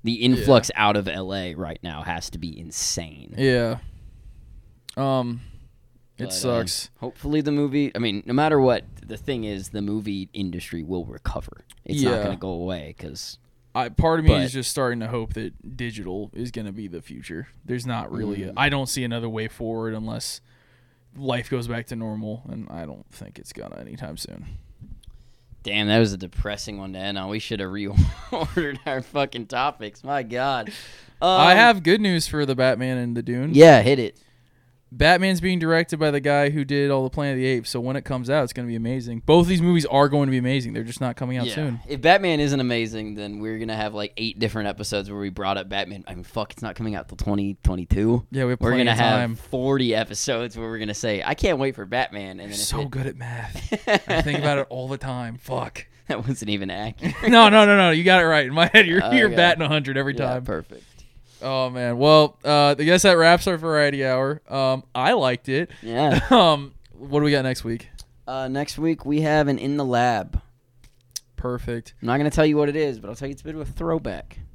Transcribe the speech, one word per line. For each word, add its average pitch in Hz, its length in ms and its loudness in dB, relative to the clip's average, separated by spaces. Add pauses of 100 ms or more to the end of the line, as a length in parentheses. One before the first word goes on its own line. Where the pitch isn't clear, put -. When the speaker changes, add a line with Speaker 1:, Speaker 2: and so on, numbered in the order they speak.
Speaker 1:
the 117 80 0 (100)
influx 120 500 6
Speaker 2:
Yeah. - 120 -2
Speaker 1:
out 104 100 4
of 98 140 0
L 92 260 -6
A 90 200 -6
right 80 280 -8
now 78 200 -10
has 82 260 -8
to 90 80 -14
be 82 200 -10
insane. - 800 -10
Speaker 2:
Yeah. 120 420 2 (1160)
Um, 127 460 -4 (760)
it - 80 -10
Speaker 1:
But, - 20 -14
uh, - 40 -12
Speaker 2:
sucks. 113 680 -4
Speaker 1:
hopefully 143 420 -4
the 147 100 -2
movie, 143 420 0
I 101 60 -6
mean, 104 260 -2
no - 80 -4
matter 151 240 2
what, 127 280 2 (200)
the 107 120 -12
thing 123 260 -6
is, 98 260 -8
the 104 120 -8
movie 101 500 -6
industry 87 520 -8
will 87 220 -6
recover. - 600 -10 (180)
It's 147 200 -4
not 127 140 2
Speaker 2:
Yeah. 107 60 -2
Speaker 1:
gonna 98 140 -4
go 92 140 -8
away, 87 460 -8
'cause - 400 -14 (380)
Speaker 2:
I, 120 140 -4
part 160 300 2
of 156 60 -4
me 131 80 10
is 101 180 0
Speaker 1:
but - 20 -10
Speaker 2:
just 131 180 -6
starting 123 300 -2
to 110 60 -6
hope 113 260 -8
that 110 420 -12
digital 104 580 -10
is 120 180 -10
gonna 107 200 -10
be 104 160 -12
the 85 140 -14
future. 80 460 -14 (180)
There's 120 200 -6
not 117 280 -6
really 101 300 -6
a, 92 80 -10
Speaker 1:
Mm. - 40 -16
Speaker 2:
I 143 140 0
don't 139 180 -4
see 127 160 -6
another 117 240 -6
way 110 220 -6
forward 113 440 -8
unless 110 460 -10 (800)
life 127 320 -6
goes 120 180 -4
back 117 200 -8
to 127 100 -12
normal, 107 520 -8
and 113 200 -12
I 82 160 -12
don't 58 260 -16
think - 260 -20
it's - 140 -20
gonna 50 260 -16
anytime - 380 -14
soon. - 300 -14 (1160)
Speaker 1:
Damn, 104 260 -2
that 107 120 4
was 107 140 2
a 98 40 -8
depressing 101 600 -8
one 95 160 -12
to 95 60 -12
end 98 180 -8
on. 95 120 -8
We 107 100 -4
should 107 200 -8
have 95 100 -6
<laughs> - 20 -8
reordered 127 1120 -2
our 131 160 -4
fucking 127 460 -6
topics. 123 580 -6
My 139 180 -4
God. 120 480 -4 (500)
Speaker 2:
I 185 300 8
Speaker 1:
Um, 185 60 10
Speaker 2:
have 220 260 6
good 175 160 4
news 185 280 0
for 151 180 -2
the 135 100 0
Batman 127 420 0
and 120 200 -4
the 120 60 -4
Dune. 123 300 -4
Speaker 1:
Yeah, 147 280 12
hit 131 180 4
it. 117 180 -4 (760)
Speaker 2:
Batman's 175 460 4
being 185 180 0
directed 165 420 0
by 151 120 2
the 143 80 0
guy 143 300 2
who 147 160 -2
did 143 260 0
all 135 140 2
the 131 40 -4
Planet 139 260 -2
of 127 40 -2
the 131 60 0
Apes, 123 240 -2
so 127 100 -6
when 127 160 -4
it 139 80 -4
comes 127 260 -6
out, 147 140 2
it's 120 80 -4
gonna 123 160 -8
be 117 80 -6
amazing. 117 500 -6
Both 170 220 8
these 180 140 2
movies 170 240 4
are 139 240 4
going 143 180 2
to 135 40 0
be 131 60 0
amazing. 123 360 -2
They're 113 100 -6
just 117 160 -10
not 123 160 -4
coming 127 220 -6
out 123 100 -2
Speaker 1:
Yeah. 110 80 -4
Speaker 2:
soon. 135 320 -4
Speaker 1:
If 135 140 -8
Batman 170 400 4
isn't 143 180 0
amazing, 113 560 -4
then 104 240 -10
we're 110 180 -6
gonna 110 200 -6
have, 107 160 -4
like, 104 240 -8
eight 113 200 -6
different 107 300 -2
episodes 101 420 -6
where 101 80 -10
we 101 120 -6
brought 98 280 -4
up 95 120 -8
Batman. 98 400 -8
I 87 60 -14
mean, 90 100 -14
fuck, - 260 -8
it's - 100 -18
not 107 140 -8
coming 110 200 -6
out 82 120 -10
till - 80 -18
twenty 101 480 -2
twenty-two. 101 680 0
Speaker 2:
Yeah, 135 120 -4
we 123 60 -2
have 123 100 -4
Speaker 1:
We're 120 120 0
Speaker 2:
plenty 127 120 2
Speaker 1:
gonna 117 80 2
Speaker 2:
of 110 60 2
Speaker 1:
have 113 240 2
Speaker 2:
time. 117 140 -4
Speaker 1:
forty 127 600 -2
episodes 110 600 -4
where 113 100 -8
we're 110 120 -8
gonna 107 140 -6
say, 104 320 -4
"I 156 100 -2
can't 175 220 0
wait 135 160 -2
for 104 120 -12
Batman." 101 460 -6
And 95 100 -16
then 101 80 -16
Speaker 2:
You're 104 60 -12
Speaker 1:
if - 20 -8
Speaker 2:
so 104 240 -4
Speaker 1:
it 139 100 -6
Speaker 2:
good 131 160 -6
at - 80 -10
math. 120 560 -10 (160)
Speaker 1:
<laughs> 214 220 0
Speaker 2:
I 165 120 0
think 147 180 -2
about 147 180 0
it 139 120 -2
all 127 200 -8
the 135 80 -6
time. 123 400 -10
Fuck. 127 480 -10 (240)
Speaker 1:
That 113 180 -4
wasn't 123 220 -4
even 98 200 -4
accurate. 107 500 -6
Speaker 2:
<laughs> 220 100 2
No, 226 180 12
no, 208 180 8
no, 202 120 8
no. 185 140 6
You 160 120 2
got 185 180 8
it 165 40 4
right. 151 200 4
In 127 80 -6
my 165 200 4
head, 214 140 8
you're, 170 140 2
Speaker 1:
Oh, - 120 0
Speaker 2:
you're 240 140 6
Speaker 1:
okay. - 100 2
Speaker 2:
batting 175 240 4
a 151 80 -2
hundred 139 260 -2
every 139 200 -2
Speaker 1:
Yeah, 127 180 -2
Speaker 2:
time. 127 100 -6
Speaker 1:
perfect. 80 400 -10 (600)
Speaker 2:
Oh, 131 280 -2
man. 123 260 -2
Well, 151 480 8
uh, 147 320 4
I 147 60 -2
guess 170 180 6
that 196 160 8
wraps 165 300 6
our 180 100 0
variety 147 480 0
hour. 135 420 -2
Um, 131 360 -2 (100)
I 131 200 2
liked 127 360 0
it. 151 220 -2 (100)
Speaker 1:
Yeah. 131 440 2
Speaker 2:
<laughs> - 60 -10
Um, 160 440 4 (200)
what 139 260 -4
do 147 40 2
we 147 60 4
got 143 100 4
next 131 220 -4
week? 117 260 -8 (380)
Speaker 1:
Uh, 131 200 -6
next 139 300 -6
week, 156 300 -2
we 147 140 0
have 151 260 2
an 139 100 0
In 143 180 -4
the 147 80 -2
Lab. 120 560 0 (1000)
Speaker 2:
Perfect. 123 640 -8
Speaker 1:
I'm - 60 -10
not 123 100 2
gonna 147 120 2
tell 156 160 4
you 151 120 4
what 147 120 2
it 143 60 -4
is, 143 240 -2
but 101 100 -14
I'll 113 60 -12
tell 139 120 -10
you 139 40 -8
it's 135 100 -16
a - 40 -20
bit 156 100 -12
of 156 60 -10
a 143 40 -10
throwback. 160 720 -6 (180)